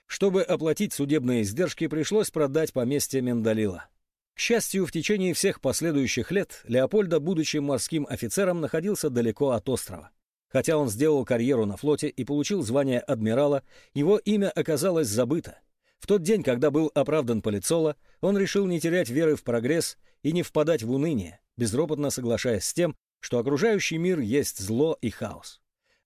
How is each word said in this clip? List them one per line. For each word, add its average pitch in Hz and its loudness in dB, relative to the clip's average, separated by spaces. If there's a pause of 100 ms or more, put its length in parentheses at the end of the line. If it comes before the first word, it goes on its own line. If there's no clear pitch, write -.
Чтобы 190 0
оплатить 160 0
судебные 131 0
издержки, 143 -2
пришлось 160 0
продать 151 0
поместье 131 0
Мендалила. 110 0 (480)
К - -18
счастью, 190 0
в - -10
течение 185 0
всех - -2
последующих 135 0
лет 180 -4
Леопольдо, 156 2
будучи 156 -2
морским 143 -2
офицером, 170 -2
находился 160 -2
далеко 120 0
от 113 -2
острова. 98 -6 (400)
Хотя 156 2
он 147 2
сделал 135 2
карьеру 120 2
на 101 -4
флоте 147 0
и 127 -6
получил 147 -2
звание 127 0
адмирала, 135 0 (320)
его 170 2
имя 202 0
оказалось 160 0
забыто. 120 -2 (400)
В - -18
тот 202 2
день, 185 2
когда 131 2
был 151 2
оправдан 135 2
Полицоло, 151 0 (240)
он 196 2
решил 196 0
не 175 0
терять 165 0
веры 151 2
в - -10
прогресс 123 0 (260)
и 151 0
не 170 0
впадать 151 0
в 113 -4
уныние, 131 -2 (160)
безропотно 139 -2
соглашаясь 117 -2
с - -6
тем, 165 0 (260)
что - -2
окружающий 160 0
мир 175 0
есть 123 -2
зло 117 -2
и 120 -2
хаос. - -12 (440)